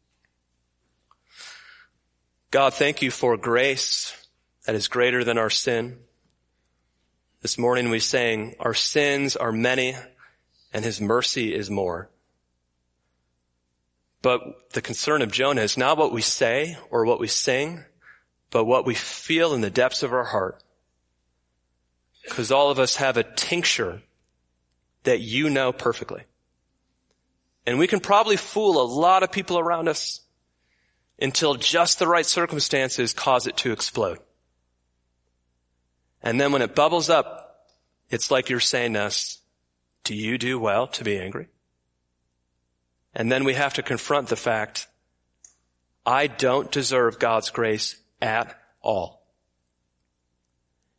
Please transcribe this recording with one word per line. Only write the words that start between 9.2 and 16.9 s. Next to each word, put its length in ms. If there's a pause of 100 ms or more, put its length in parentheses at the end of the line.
are 160
many 440 (800)
and 100
his 160
mercy 540
is 160
more." 400 (2000)
But 500
the 100
concern 400
of 100
Jonah 300
is 160
not 200
what 140
we 100
say 560 (120)
or 160